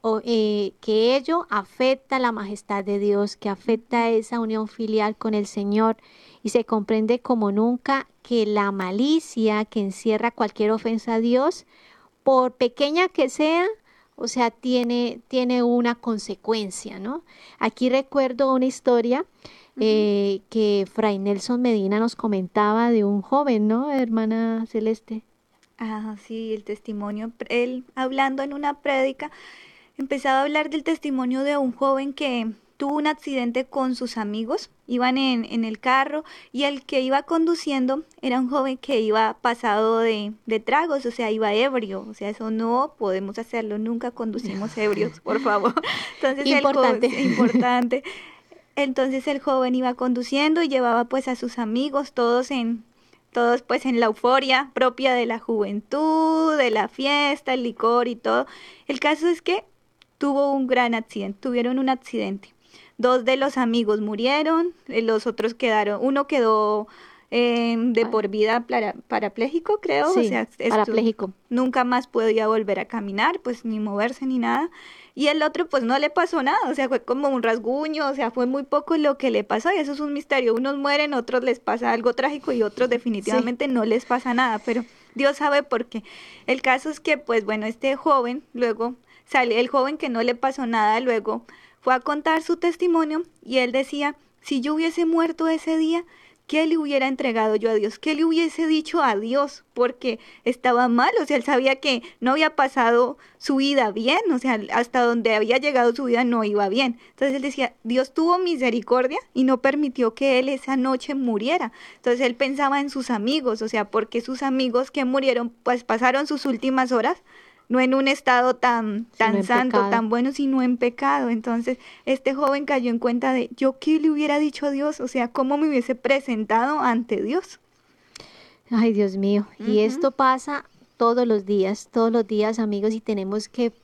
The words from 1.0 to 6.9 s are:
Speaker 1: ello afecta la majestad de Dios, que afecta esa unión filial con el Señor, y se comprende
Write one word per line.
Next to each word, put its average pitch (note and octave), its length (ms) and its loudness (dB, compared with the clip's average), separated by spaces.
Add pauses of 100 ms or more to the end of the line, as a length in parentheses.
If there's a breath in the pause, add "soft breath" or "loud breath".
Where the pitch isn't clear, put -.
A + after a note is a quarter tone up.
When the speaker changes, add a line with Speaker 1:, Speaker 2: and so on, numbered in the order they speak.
Speaker 1:
ello D#4+ 320 -2
afecta C4 680 -2
la A#3+ 120 0
majestad G3+ 540 -6
de G3+ 140 -2
Dios, G3+ 360 0
que - 140 -6
afecta A#3 600 -2
esa A3+ 300 0
unión A3 280 -4
filial G#3+ 500 -2
con A3 160 -2
el G#3 140 0
Señor, G#3+ 500 2 (460 loud breath)
y A3 60 -4
se A#3 160 2
comprende A3 540 0